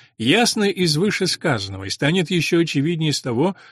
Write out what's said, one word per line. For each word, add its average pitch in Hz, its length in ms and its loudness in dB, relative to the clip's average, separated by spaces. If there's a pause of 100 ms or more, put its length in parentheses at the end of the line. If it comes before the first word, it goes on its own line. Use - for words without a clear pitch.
(180)
ясно 208 460 2
из 180 320 0
вышесказанного 131 880 -2
и 98 60 -8
станет 160 420 0
ещё 175 300 2
очевиднее 160 480 0
из 139 120 -2
того, 135 360 0 (140)